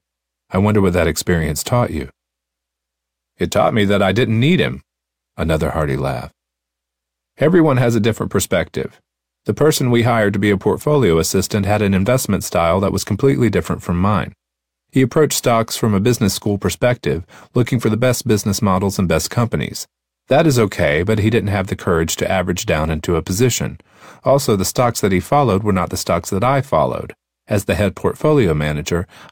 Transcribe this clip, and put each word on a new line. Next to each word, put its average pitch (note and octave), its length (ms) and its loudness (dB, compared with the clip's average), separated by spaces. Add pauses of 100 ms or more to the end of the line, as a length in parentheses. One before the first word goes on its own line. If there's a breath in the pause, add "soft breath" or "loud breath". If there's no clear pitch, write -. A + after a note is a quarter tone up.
(500)
I - 80 -2
wonder G#2 240 2
what F#3+ 120 2
that E2+ 140 2
experience D#2+ 560 -2
taught B2 280 0
you. C#2+ 180 -8 (1300)
It F2 140 -4
taught D#3 220 2
me G#2+ 120 2
that G2 160 0
I F#2+ 100 2
didn't A2 280 0
need D3+ 200 2
him. C#2 220 -4 (560)
Another D#2+ 320 -2
hearty D2 260 -2
laugh. C2 360 -6 (1080)
Everyone D#3 400 4
has A#2+ 180 2
a A#2 40 2
different G#2+ 320 -2
perspective. - 680 -2 (460)
The G#2+ 80 -2
person C#3+ 380 2
we A#2+ 120 4
hired A2+ 300 2
to G2 60 -2
be G2+ 100 2
a G2 80 2
portfolio G2+ 640 2
assistant G2 480 -2
had G#2 160 0
an G2 100 2
investment G2 500 0
style E2+ 360 0
that G2 120 0
was F2+ 120 -4
completely C3 460 2
different F2+ 340 -2
from F2 180 -2
mine. F#2+ 320 -2 (580)
He C3+ 120 2
approached C3+ 340 2
stocks A2+ 400 0
from A2 160 0
a G2 60 2
business A2 340 0
school G#2 240 -2
perspective, G2 680 -2 (280 loud breath)
looking B2 260 0
for A2+ 100 0
the G#2+ 60 2
best B2 320 0
business G#2+ 340 0
models F#2+ 360 0
and F#2 100 0
best D#2+ 220 0
companies. - 580 -4 (420)
That D#3+ 180 4
is B2+ 120 4
okay, E2+ 440 0
but A2 160 0
he G#2 100 2
didn't G2+ 260 0
have F#2+ 120 -2
the F#2 80 -6
courage E2 420 -2
to - 120 -4
average F#2 360 -2
down D#2 240 -2
into E2 260 -2
a D#2+ 60 -2
position. F#2+ 580 -2 (460 loud breath)
Also, C3+ 320 2
the F#2 80 0
stocks B2 340 0
that G2+ 140 0
he F2+ 80 2
followed A#2 420 2
were G#2+ 80 0
not F2 180 0
the - 60 -8
stocks - 360 -2
that G2 120 -2
I C3+ 160 2
followed. C#2 540 -2 (340)
As G#2 160 -2
the G2 120 -2
head F#2+ 200 -2
portfolio A#2 580 0
manager, D2+ 540 -2 (240 loud breath)